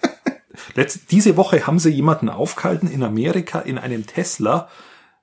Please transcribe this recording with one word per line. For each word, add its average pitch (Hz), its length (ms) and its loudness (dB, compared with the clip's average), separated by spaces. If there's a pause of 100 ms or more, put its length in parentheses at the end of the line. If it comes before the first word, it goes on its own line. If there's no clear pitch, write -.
(760)
letz-, - 240 -2 (100)
diese 202 260 6
Woche 185 300 2
haben 160 140 2
sie 156 100 4
jemanden 147 380 0
aufgehalten 180 600 -2
in 139 140 -4
Amerika 139 560 -2
in 127 200 -6
einem 113 280 -8
Tesla. - 600 -2 (540)